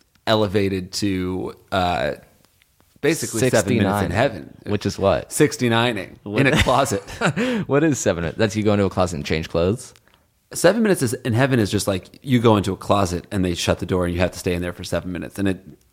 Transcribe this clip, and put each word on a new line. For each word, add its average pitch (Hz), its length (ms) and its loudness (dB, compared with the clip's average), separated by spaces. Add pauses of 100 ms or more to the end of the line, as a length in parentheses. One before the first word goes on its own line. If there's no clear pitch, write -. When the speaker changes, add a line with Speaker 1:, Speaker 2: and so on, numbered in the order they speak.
(260)
Speaker 1:
elevated 98 680 0
to, 92 600 -4 (180)
uh, 87 400 0 (880)
basically 139 400 0
Seven 127 100 4
Minutes 110 160 2
in 101 240 2
Speaker 2:
Sixty-nine, 98 200 0
Speaker 1:
Heaven. 98 440 -2 (120)
Speaker 2:
which 104 200 -2
is 98 120 -4
what? 92 340 0
Speaker 1:
Sixty-nining 117 920 0
Speaker 2:
What? 110 220 0
Speaker 1:
in 131 60 4
a 156 100 2
closet. 127 400 2 (180)
Speaker 2:
<laughs> 226 460 -2
What 143 180 2
is 151 140 2
seven 85 240 0
minutes? 80 160 -4
That's 104 180 0
you 107 60 -2
go 104 100 2
into 101 120 2
a 92 60 0
closet 87 260 0
and 71 100 -6
change 80 220 -2
clothes? 92 460 -2 (580)
Speaker 1:
Seven 202 300 2
Minutes 190 200 2
is, 117 100 0
in 123 220 -4
Heaven 131 260 2
is 95 100 0
just, 101 160 -2
like, - 360 -6
you 123 180 2
go 110 160 6
into 92 160 0
a - 40 -4
closet 92 540 0
and 98 140 0
they 87 100 0
shut 85 260 0
the 92 60 -6
door 90 200 0
and 87 80 -2
you 85 60 -2
have 87 120 0
to - 60 -14
stay 90 160 -2
in 87 80 -4
there 87 100 -6
for - 120 -14
seven 90 280 -4
minutes. 85 260 -10
And 98 100 0
it, 92 120 -2 (320)